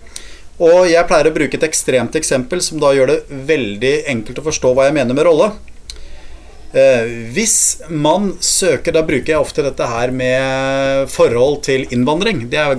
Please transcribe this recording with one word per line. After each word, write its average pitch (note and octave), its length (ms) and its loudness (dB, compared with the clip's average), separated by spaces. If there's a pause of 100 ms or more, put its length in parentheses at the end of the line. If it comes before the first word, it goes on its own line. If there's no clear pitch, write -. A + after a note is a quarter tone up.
(640)
Og F3+ 260 6
jeg E3+ 200 4
pleier D#3 200 4
å D#3 60 -4
bruke D#3 200 -2
et D#3 140 0
ekstremt B2+ 480 0
eksempel D#3 460 -2
som D#3 180 -4
da C#3+ 140 4
gjør C3+ 140 4
det D#3 200 0
veldig C3+ 800 -2
enkelt B2+ 340 -6
å C#3 80 -8
forstå C3+ 240 0
hva C3 140 4
jeg D3 80 2
mener B2 180 0
med D3 140 2
rolle. F3 260 4 (1200)
Eh, C3+ 320 6 (300)
hvis - 560 0
man E3+ 400 0 (100)
søker, E3 520 0
da D#3+ 100 2
bruker D#3 320 0
jeg D3+ 60 0
ofte C#3+ 240 -2
dette C#3 200 -4
her A#2+ 260 -2
med C3+ 1040 0
forhold C3+ 540 2
til C3+ 260 0
innvandring. D3 560 0
Det C#3+ 80 -4
er D3 140 0
jo C3 80 -2